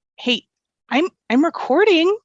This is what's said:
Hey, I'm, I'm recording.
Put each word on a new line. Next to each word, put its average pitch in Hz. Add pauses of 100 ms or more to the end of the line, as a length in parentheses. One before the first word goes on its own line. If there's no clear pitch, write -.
(180)
Hey, - (440)
I'm, 285 (220)
I'm 247
recording. 339